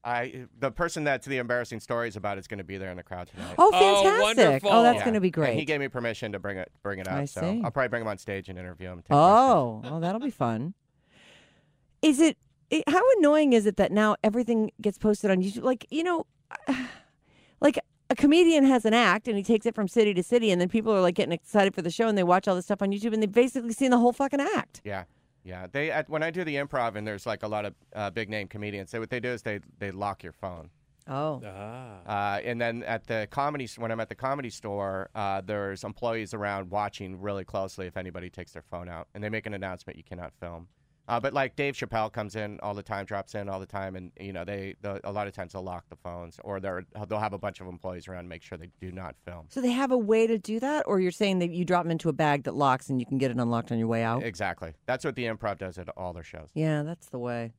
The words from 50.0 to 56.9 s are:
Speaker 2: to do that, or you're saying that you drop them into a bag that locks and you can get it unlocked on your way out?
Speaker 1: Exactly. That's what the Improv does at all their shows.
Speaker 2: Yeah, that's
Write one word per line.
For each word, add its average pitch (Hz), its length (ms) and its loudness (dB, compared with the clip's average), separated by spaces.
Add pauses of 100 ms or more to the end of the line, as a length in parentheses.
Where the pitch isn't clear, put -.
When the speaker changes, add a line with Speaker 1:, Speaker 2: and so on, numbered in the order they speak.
Speaker 2:
to 226 100 0
do 220 220 -6
that, 285 260 -2
or 190 140 2
you're 180 100 2
saying 190 300 0
that 175 100 0
you 170 140 -2
drop 175 180 2
them 170 80 -4
into 165 180 0
a 156 40 0
bag 143 320 2
that - 100 -6
locks 131 360 2
and 127 100 0
you 120 60 -4
can 135 120 -2
get 131 140 2
it 120 60 -2
unlocked 117 340 0
on 113 60 -2
your 113 100 0
way 113 160 0
out? 117 180 -2
Speaker 1:
Exactly. 90 520 -6 (120)
That's 127 180 -4
what 139 120 -4
the 123 80 -4
Improv 110 340 -4
does 92 200 -10
at 85 180 -10
all 90 160 -8
their 85 100 -12
shows. 80 320 -18
Speaker 2:
Yeah, 151 300 -2
that's 165 240 -12